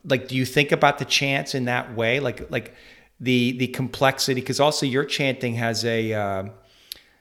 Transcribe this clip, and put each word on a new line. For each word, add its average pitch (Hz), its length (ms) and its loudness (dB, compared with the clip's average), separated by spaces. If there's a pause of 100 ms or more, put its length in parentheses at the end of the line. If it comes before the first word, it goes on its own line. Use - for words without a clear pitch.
like, 131 220 0
do 127 80 -4
you 127 100 0
think 147 260 2
about 143 260 4
the 139 60 -4
chants 139 500 0
in 127 120 -2
that 120 280 -2
way? 117 260 2
Like, 123 300 -6
like 123 240 -6 (460)
the, 123 380 4
the 127 80 0
complexity, 131 760 0
'cause 127 180 -4
also 151 280 2
your 135 180 0
chanting 127 520 -2
has 113 280 -2
a, 113 300 0
uh, 98 300 -2 (760)